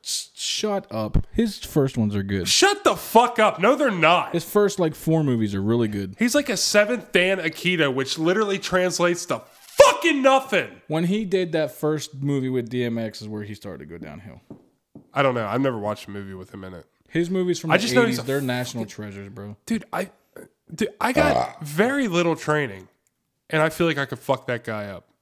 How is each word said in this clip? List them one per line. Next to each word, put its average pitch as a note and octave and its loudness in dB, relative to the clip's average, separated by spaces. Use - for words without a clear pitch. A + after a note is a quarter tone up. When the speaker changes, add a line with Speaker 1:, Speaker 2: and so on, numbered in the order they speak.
Speaker 1:
s-, - -8
shut - -4
up. A2 -2
His A3 0
first - 0
ones G#2 0
are G2 -2
good. G2 -2
Speaker 2:
Shut G4+ 2
the G3+ 4
fuck A#3 4
up. G#3 4
No, A#3 4
they're C#4 2
not. E3 4
Speaker 1:
His E3 -2
first, G#3 2
like, D#3+ 0
four D#3+ 2
movies A2+ 0
are G2 0
really A2+ 2
good. G2+ -6
Speaker 2:
He's A#3 0
like C#4+ 2
a G#3 -2
seventh G#3 0
Dan F#3 4
Akita, D#3+ 0
which C3 -4
literally G3 0
translates F3 0
to A2+ -4
fucking E4 4
nothing. C4 2
Speaker 1:
When D#3+ -2
he G#3 -2
did F3+ 0
that D#3 0
first D3+ -4
movie C3+ -2
with B2+ -4
D B2 -2
M A#2 -2
X A2 -6
is G#2+ -12
where G#2+ -8
he G#2 -12
started F#2 -14
to D2 -16
go E2 -14
downhill. D#2+ -16
Speaker 2:
I C#3 -2
don't C3+ 2
know. A#2 -2
I've A2+ -2
never C3 0
watched G#2 -6
a - -14
movie G2 -10
with F#2 -16
him G2 -14
in F#2 -14
it. E2+ -18
Speaker 1:
His E3+ -2
movies F3+ 0
from D#3+ -2
Speaker 2:
I E3+ 4
Speaker 1:
the F#3+ 2
Speaker 2:
just A#3 -2
know A#3+ 6
he's B2+ -2
Speaker 1:
eighties, - -6
Speaker 2:
a - -10
Speaker 1:
they're C3+ 0
Speaker 2:
fucking C#3 -4
Speaker 1:
national B2 -4
treasures, G2+ -14
bro. G#2 -14
Speaker 2:
Dude, A3+ -4
I, F#3 -6
dude, G#3 -2
I B3 0
got D4 2
Speaker 1:
Ah. - -2
Speaker 2:
very A3 0
little E3+ 2
training, B2 -4
and D#3 2
I D#3+ 4
feel E3 0
like D#3 0
I C#3 -2
could C3 -8
fuck - -2
that A#2+ -4
guy G#2+ -6
up. F#2 -12